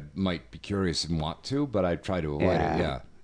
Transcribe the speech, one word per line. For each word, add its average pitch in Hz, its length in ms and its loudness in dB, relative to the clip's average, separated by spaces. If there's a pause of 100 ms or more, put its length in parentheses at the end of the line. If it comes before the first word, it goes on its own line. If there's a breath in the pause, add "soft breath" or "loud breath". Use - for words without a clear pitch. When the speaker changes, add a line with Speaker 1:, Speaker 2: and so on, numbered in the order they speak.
(160)
Speaker 1:
might 90 360 -2
be 82 60 -14
curious 95 480 0
and 82 140 0
want 78 260 -4
to, 143 220 0
but 104 180 2
I'd 85 180 0
try 92 180 0
to 76 140 0
avoid 78 80 0
Speaker 2:
Yeah. 82 320 2
Speaker 1:
it, 82 40 2
yeah. 71 200 -2 (240)